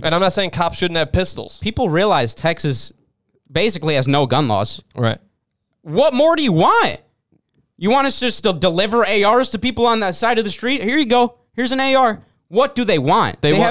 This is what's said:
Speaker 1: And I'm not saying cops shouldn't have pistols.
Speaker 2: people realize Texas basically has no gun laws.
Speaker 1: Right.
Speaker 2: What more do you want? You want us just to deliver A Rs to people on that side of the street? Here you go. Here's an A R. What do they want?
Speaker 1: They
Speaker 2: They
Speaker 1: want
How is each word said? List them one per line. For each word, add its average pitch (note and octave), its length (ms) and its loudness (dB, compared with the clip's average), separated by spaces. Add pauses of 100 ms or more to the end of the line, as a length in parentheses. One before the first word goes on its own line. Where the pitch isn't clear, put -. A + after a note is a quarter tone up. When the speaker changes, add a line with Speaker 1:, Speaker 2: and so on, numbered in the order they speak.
Speaker 1:
And D#3 120 -2
I'm E3+ 60 0
not F#3 120 2
saying F#3+ 180 -4
cops E3+ 280 -4
shouldn't E3+ 200 -2
have D#3 140 -2
pistols. - 460 -4
Speaker 2:
people A3 320 -4
realize D#3 440 0
Texas D#3 580 -4 (580)
basically D#3+ 440 -2
has B2+ 140 0
no C#3 180 2
gun B2+ 220 0
laws. G#2 320 -2 (160)
Speaker 1:
Right. A2+ 220 0 (640)
Speaker 2:
What A#3+ 320 0
more D#4 220 4
do D#4 60 -2
you A#3+ 100 0
want? G#3+ 460 2 (800)
You F#3 140 -2
want C#4 180 2
us - 120 -4
just B3 240 -4
to G3 80 2
deliver F#3 540 0
A G3+ 180 0
Rs A#3+ 260 2
to A3 100 -6
people A#3+ 260 -2
on A3+ 140 2
that F#3+ 160 -2
side A#3 220 0
of A3+ 60 0
the G3+ 60 -6
street? B3+ 320 -4
Here A#3+ 160 0
you D4+ 80 0
go. A#3+ 320 0 (140)
Here's A#3+ 200 -4
an C4 80 -2
A C4+ 140 2
R. A#3+ 280 2 (260)
What C4 260 0
do A#3+ 100 -2
they F#3+ 140 2
want? D#3 420 0
Speaker 1:
They D3+ 120 2
Speaker 2:
They F#3 60 4
Speaker 1:
want A3+ 120 4